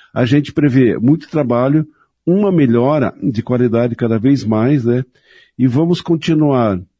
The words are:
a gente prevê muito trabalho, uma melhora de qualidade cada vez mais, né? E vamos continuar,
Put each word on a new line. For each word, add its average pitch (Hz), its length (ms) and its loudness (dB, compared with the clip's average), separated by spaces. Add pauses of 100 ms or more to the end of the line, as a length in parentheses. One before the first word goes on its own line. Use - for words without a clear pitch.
(140)
a 123 120 0
gente 143 260 0
prevê 127 480 2
muito 147 300 0
trabalho, 139 580 0 (380)
uma 196 260 0
melhora 135 720 0
de 117 180 -2
qualidade 120 540 0
cada 113 240 -2
vez 131 240 0
mais, 117 400 0
né? 120 220 -2 (520)
E 131 100 2
vamos 165 340 0
continuar, 135 800 0 (180)